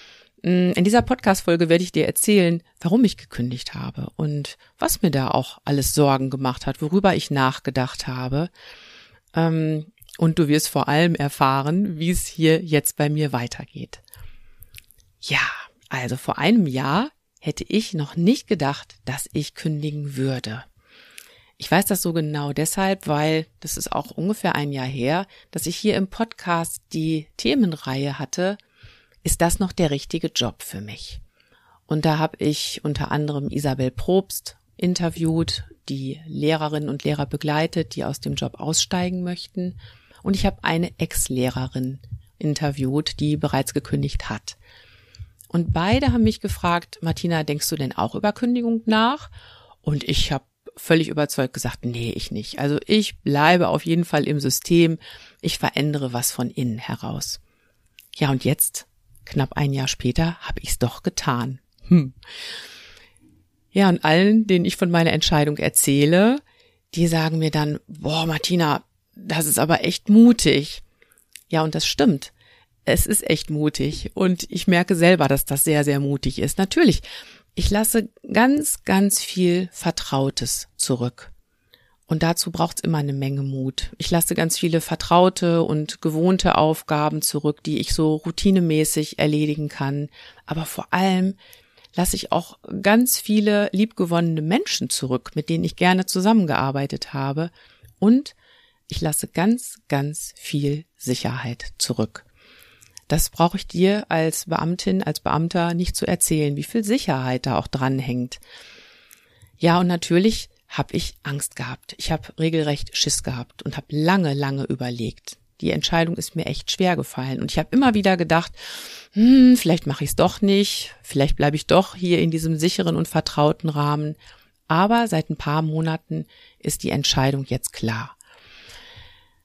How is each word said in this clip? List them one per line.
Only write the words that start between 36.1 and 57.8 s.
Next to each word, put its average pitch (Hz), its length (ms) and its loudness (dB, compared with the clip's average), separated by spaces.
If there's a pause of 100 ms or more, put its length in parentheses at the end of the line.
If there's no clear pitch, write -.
Lehrerinnen 151 600 -2
und 143 160 -8
Lehrer 147 220 -2
begleitet, 151 720 -4
die - 100 -4
aus - 160 -6
dem 143 140 -6
Job - 240 -8
aussteigen 180 640 -2
möchten. 180 560 -8 (420)
Und 196 140 -2
ich 196 100 0
habe - 180 -2
eine 165 360 -2
Ex-Lehrerin 127 1000 -4 (380)
interviewt, 143 840 -2
die 151 160 0
bereits 143 380 -2
gekündigt - 560 -4
hat. - 280 -10 (920)
Und 170 240 0
beide 240 400 2
haben 233 100 2
mich 214 160 2
gefragt, 175 640 -4
"Martina, 165 420 -2
denkst 147 240 -4
du - 80 -4
denn 143 180 -4
auch - 220 -4
über 208 160 0
Kündigung 233 540 -2
nach?" 226 460 0 (500)
Und 147 220 -2
ich - 280 0
habe 139 140 -4 (300)
völlig 165 340 2
überzeugt 147 440 -2
gesagt, - 320 -8
"Nee, 117 260 -4
ich - 200 -8
nicht. - 280 -10
Also 143 260 0
ich 214 340 2
bleibe 156 500 4
auf 147 160 -2
jeden 165 200 2
Fall 151 200 0
im 151 140 0
System. 165 600 2 (420)
Ich - 160 -4
verändere 139 560 -2
was 120 180 -2
von 123 180 -6
innen 120 280 -4
heraus." - 600 -8 (760)